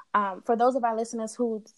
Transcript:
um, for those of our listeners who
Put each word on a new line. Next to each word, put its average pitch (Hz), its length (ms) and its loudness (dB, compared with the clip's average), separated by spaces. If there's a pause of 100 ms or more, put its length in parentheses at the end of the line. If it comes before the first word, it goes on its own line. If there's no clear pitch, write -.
(120)
um, 196 300 0
for 240 120 2
those 247 220 4
of 240 80 -2
our 226 100 0
listeners 220 400 -4
who 226 280 -2 (160)